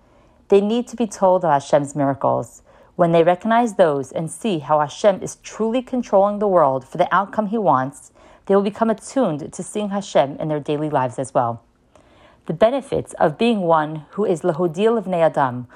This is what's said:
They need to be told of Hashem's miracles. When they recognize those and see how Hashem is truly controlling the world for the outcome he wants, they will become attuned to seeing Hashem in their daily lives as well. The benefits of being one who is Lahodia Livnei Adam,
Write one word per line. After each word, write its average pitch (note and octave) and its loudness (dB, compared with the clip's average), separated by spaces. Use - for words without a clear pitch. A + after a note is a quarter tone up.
They G3 6
need A3+ 0
to - -14
be A#3 0
told F#3 2
of D#3+ 2
Hashem's C#3+ 0
miracles. C3 -2
When E3+ 2
they E3+ 6
recognize A3 2
those C#3+ 2
and D#3+ -6
see F#3 -4
how D3 2
Hashem F#3 0
is - -10
truly A3+ -4
controlling G#3 0
the G#3 0
world C#3+ 2
for - -12
the F3 2
outcome G3+ 0
he G#3+ -4
wants, E3 0
they G3 4
will G3+ 4
become G#3+ -2
attuned G#3+ -2
to F#3+ -10
seeing G#3 -8
Hashem F#3 0
in D#3+ -4
their D3+ -2
daily D3+ -4
lives C3 -2
as C3+ -8
well. A#2 -2
The F3 -4
benefits A3 -2
of D#3+ 0
being A3+ 0
one D#3 -2
who G3+ -4
is F3+ -2
Lahodia F3+ 0
Livnei F#3+ -2
Adam, C3+ 0